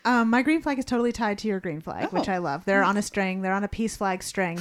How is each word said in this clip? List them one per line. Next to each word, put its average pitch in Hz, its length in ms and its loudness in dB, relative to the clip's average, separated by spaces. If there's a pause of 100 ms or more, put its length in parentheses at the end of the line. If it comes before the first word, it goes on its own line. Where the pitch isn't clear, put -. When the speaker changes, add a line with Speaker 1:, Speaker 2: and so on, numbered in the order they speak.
Speaker 1:
Um, 233 260 4
my 247 100 4
green 311 220 2
flag 277 160 -2
is 254 60 -2
totally 240 260 0
tied 214 260 -2
to 220 100 -6
your 190 120 0
green 165 220 -6
flag, - 300 -6
which 185 160 0
Speaker 2:
Oh, 196 60 0
Speaker 1:
I 185 60 0
love. 160 260 -4
They're 196 180 4
on 185 80 4
a - 40 4
Speaker 2:
nice. 208 100 0
Speaker 1:
string. 190 380 -2
They're 190 100 0
on 202 100 0
a 202 40 0
peace 220 280 -4
flag 185 280 -2
string 175 380 -2